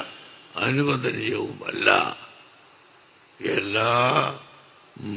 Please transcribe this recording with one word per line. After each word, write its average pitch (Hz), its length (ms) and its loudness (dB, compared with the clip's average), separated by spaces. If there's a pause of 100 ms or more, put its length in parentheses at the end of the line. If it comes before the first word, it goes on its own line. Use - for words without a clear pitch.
(680)
അനുവദനീയവുമല്ല. 113 1200 -2 (1700)
എല്ലാ 110 360 0 (1200)